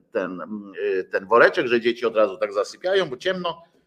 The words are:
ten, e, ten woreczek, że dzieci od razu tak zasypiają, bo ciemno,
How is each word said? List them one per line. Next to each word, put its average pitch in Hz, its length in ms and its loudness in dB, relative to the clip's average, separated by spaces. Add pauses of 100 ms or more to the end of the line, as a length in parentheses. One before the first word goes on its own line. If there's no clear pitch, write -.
(120)
ten, 90 300 -4
e, 98 600 -4
ten 95 220 -4
woreczek, 131 420 4
że 117 140 2
dzieci 120 240 -2
od 113 100 -2
razu 101 220 2
tak 104 160 -4
zasypiają, 175 560 -2
bo 123 80 -10
ciemno, 180 460 -4 (240)